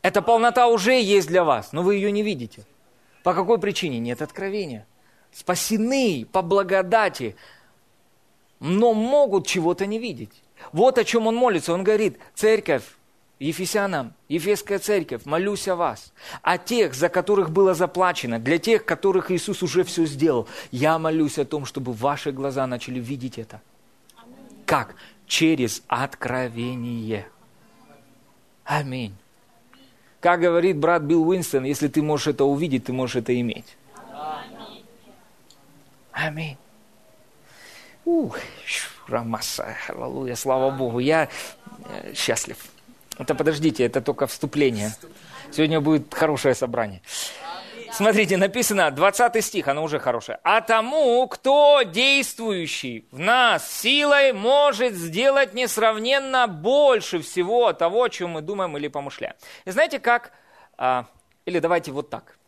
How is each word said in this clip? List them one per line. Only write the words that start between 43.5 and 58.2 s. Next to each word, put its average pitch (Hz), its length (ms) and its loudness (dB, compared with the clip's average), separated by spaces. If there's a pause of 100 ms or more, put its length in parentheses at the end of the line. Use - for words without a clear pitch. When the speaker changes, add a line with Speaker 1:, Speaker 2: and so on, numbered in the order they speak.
Speaker 1:
это 120 160 0
только 139 260 -2
вступление. 120 640 -2 (580)
Сегодня 156 300 2
будет 151 340 0
хорошее 147 400 2
собрание. 117 480 -4 (880)
Смотрите, 202 440 2
написано, 196 560 2
двадцатый 208 500 2
стих, 160 240 -4
оно 143 160 0
уже 151 160 -4
хорошее. 117 460 -4
«А 208 160 4
тому, 247 680 2
кто 285 560 6
действующий 202 1300 -2
в 127 80 -16
нас 220 500 2
силой, 285 640 4
может 247 640 2
сделать 202 600 0
несравненно 247 920 0
больше 214 760 2
всего 196 520 0
того, 185 320 0
о 226 40 0
чем 175 220 -6